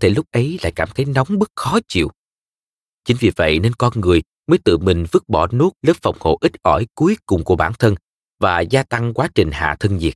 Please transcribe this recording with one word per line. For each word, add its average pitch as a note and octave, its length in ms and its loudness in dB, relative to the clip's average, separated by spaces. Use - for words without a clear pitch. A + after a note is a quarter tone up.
thể F#2 100 4
lúc G#2+ 200 -2
ấy D3 320 -2
lại E2+ 100 -4
cảm E2 220 -4
thấy C3+ 100 -2
nóng C#3 340 -2
bức G#3+ 180 -2
khó D#3+ 220 -2
chịu. D#2+ 220 -2
Chính B2 160 0
vì A2+ 160 2
vậy D#2+ 220 2
nên A#2 160 0
con A#2+ 260 0
người F2 220 4
mới F3+ 120 2
tự F2 200 2
mình E2+ 340 0
vứt - 160 0
bỏ E2+ 240 0
nốt D3 200 0
lớp D3+ 100 4
phòng F2+ 180 -2
hộ - 200 0
ít - 120 0
ỏi F2+ 320 2
cuối G3 220 0
cùng E2 180 -2
của F#2 120 2
bản E2+ 220 -2
thân G#2+ 160 2
và F2+ 200 0
gia B2+ 220 0
tăng A#2 320 -6
quá C3+ 200 -2
trình E2+ 180 2
hạ D2+ 280 -4
thân G2 180 -2
nhiệt. D#2+ 180 -2